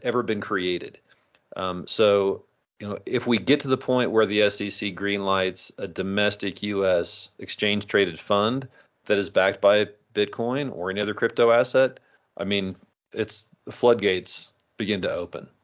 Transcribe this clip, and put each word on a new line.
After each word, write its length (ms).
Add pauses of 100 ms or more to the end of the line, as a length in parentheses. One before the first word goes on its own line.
ever 200
been 200
created. 560 (580)
Um, 300
so, 580 (340)
you 100
know, 180
if 200
we 120
get 220
to 80
the 100
point 320
where 160
the 160
S 180
E 80
C 260
greenlights 840
a 100
domestic 720
U 220
S 540
exchange 480
traded 320
fund 500 (380)
that 100
is 140
backed 320
by 240 (260)
Bitcoin 640
or 140
any 100
other 140
crypto 380
asset, 480 (360)
I 80
mean, 320 (380)
it's, 320 (180)
the 80
floodgates 800 (240)
begin 260
to 80
open. 380 (160)